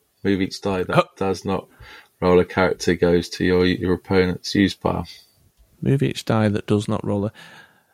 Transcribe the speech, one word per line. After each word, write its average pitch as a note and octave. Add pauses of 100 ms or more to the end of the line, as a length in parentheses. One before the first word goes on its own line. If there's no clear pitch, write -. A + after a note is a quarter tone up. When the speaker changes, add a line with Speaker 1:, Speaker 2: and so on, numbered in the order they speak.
(240)
Speaker 1:
Move G2
each -
die F#2+
that G2
Speaker 2:
Huh. F3 (140)
Speaker 1:
does F#2+
not G2 (520)
roll F2+
a F2
character F2+
goes E2+
to -
your, F2+
your F2+
opponent's F2+
use F#2+
pile. F2 (720)
Speaker 2:
Move C3+
each -
die A2
that G2+
does G#2
not G#2+
roll G2+
a... G#2+ (640)